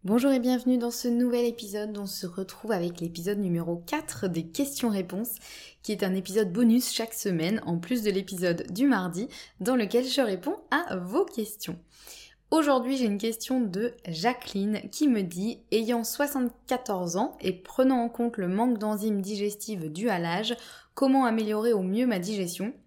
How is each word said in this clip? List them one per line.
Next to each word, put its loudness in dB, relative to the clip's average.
Bonjour 4
et 4
bienvenue 2
dans -2
ce -4
nouvel 2
épisode. -6
On -6
se -8
retrouve -8
avec -2
l'épisode -4
numéro 0
quatre -4
des -4
questions-réponses, -2
qui -4
est 0
un 0
épisode 0
bonus 6
chaque -4
semaine, 0
en 0
plus -2
de 2
l'épisode 0
du 2
mardi, 0
dans 2
lequel 2
je 0
réponds 0
à 0
vos 0
questions. -6
Aujourd'hui, 4
j'ai 2
une 0
question -2
de -2
Jacqueline -2
qui 2
me 4
dit : « -4
Ayant 2
soixante-quatorze -2
ans 0
et -2
prenant 2
en 0
compte -2
le -2
manque 2
d'enzymes 0
digestives -4
dû -2
à 2
l'âge, -2
comment 4
améliorer 2
au 2
mieux 2
ma 2
digestion ? -4